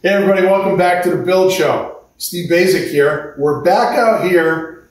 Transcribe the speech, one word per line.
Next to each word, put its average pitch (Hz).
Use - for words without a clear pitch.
Hey 190
everybody, 190
welcome 190
back 180
to 175
the -
Build 185
Show. -
Steve -
Baczek 180
here. 147
We're 143
back 233
out 220
here 165